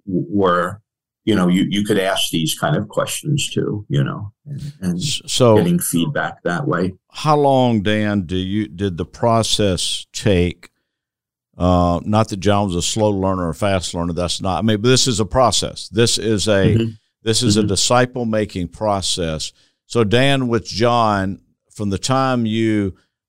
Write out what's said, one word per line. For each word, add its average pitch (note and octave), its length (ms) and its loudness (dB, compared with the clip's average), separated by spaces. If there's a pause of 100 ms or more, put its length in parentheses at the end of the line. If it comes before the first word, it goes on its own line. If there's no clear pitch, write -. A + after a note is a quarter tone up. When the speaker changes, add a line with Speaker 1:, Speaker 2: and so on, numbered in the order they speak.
Speaker 1:
were, F2+ 760 0 (440)
you G#2+ 100 2
know, F2+ 140 2
you, F#2 200 4
you G2+ 140 0
could G#2 160 0
ask F#2+ 320 -2
these D#2+ 260 -2
kind D2+ 200 0
of G#2 100 -4
questions - 640 -4
too, - 400 -4
you C3+ 140 0
know, G#2 280 -6 (140)
and, C#3+ 360 -12
and F2+ 180 -4
Speaker 2:
S-, - 260 -4
so A2+ 320 6
Speaker 1:
getting F2 220 4
feedback E2 640 -4
that E2+ 240 -4
way. F2+ 260 -2 (180)
Speaker 2:
how D3+ 240 0
long, B2+ 460 4
Dan, G#2 400 0
do F2+ 160 -4
you, F#2+ 320 -2
did F2+ 280 -4
the E2+ 80 -4
process G#2+ 1080 0
take? F2 560 0 (840)
Uh, F2 480 2
not G#2+ 260 0
that G#2 80 -6
John G2+ 280 2
was F2+ 100 -2
a F2 60 -2
slow G#2+ 300 0
learner F#2+ 360 -2
or D#2+ 60 -4
fast G2 400 -2
learner. E2+ 180 -4
That's F2 300 -4
not, F#2 160 -2
I E2 60 -2
mean, G#2+ 180 2
but A#2+ 80 2
this B2+ 180 4
is G#2+ 120 -2
a A2 60 0
process. A#2 640 0
This A2+ 280 0
is F#2+ 300 0
a, G#2+ 40 2 (240)
Speaker 1:
Mm-hmm. A2+ 100 2 (360)
Speaker 2:
this A2+ 220 0
is G#2 140 4
Speaker 1:
Mm-hmm. G#2 80 2
Speaker 2:
a - 20 -2
disciple-making A2 1000 0
process. F#2 840 -4 (320)
So A#2 180 0
Dan, B2+ 440 2
with A#2 180 0
John, G#2 760 0 (300)
from G#2 200 -6
the F#2+ 80 -2
time C3 480 0
you, G#2+ 480 0 (340)